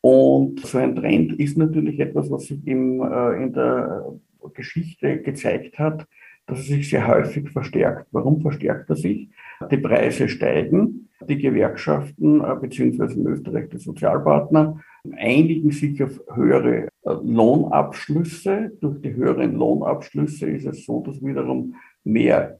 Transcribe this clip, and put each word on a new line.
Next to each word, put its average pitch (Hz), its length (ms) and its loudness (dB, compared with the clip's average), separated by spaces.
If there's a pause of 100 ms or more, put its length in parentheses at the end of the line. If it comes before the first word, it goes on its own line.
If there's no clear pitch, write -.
Und 135 600 6
so - 180 -4
ein 127 160 0
Trend - 440 2
ist 143 180 0
natürlich 156 420 0
etwas, 143 320 -2
was 135 140 -6
sich 143 200 -10
im, 131 360 0
äh, 123 420 0
in 123 100 -4
der 127 600 -2 (400)
Geschichte 147 680 -4
gezeigt - 560 -4
hat, 156 300 -2 (400)
dass 127 120 -8
es 135 80 -12
sich 143 220 -2
sehr 123 180 0
häufig - 440 2
verstärkt. - 600 -2
Warum 143 300 2
verstärkt - 480 -4
er 156 60 2
sich? 180 340 -4 (400)
Die - 80 2
Preise 120 500 2
steigen, - 840 0 (180)
die 147 100 0
Gewerkschaften, 143 1040 2
äh, 135 180 -2
beziehungsweise 123 600 -2
in 113 80 0
Österreich - 420 -4
die - 80 -14
Sozialpartner, 156 1040 2 (360)
einigen 151 540 2
sich 143 300 -2
auf 135 180 -4 (140)
höhere, 123 540 2 (160)
äh, - 180 -2
Lohnabschlüsse. 151 1600 0
Durch 143 220 -6
die 127 120 -6
höheren 123 400 0
Lohnabschlüsse - 960 -2
ist - 160 -6
es - 200 -10
so, - 160 -6
dass - 220 -12
wiederum 127 520 -6 (300)
mehr - 540 2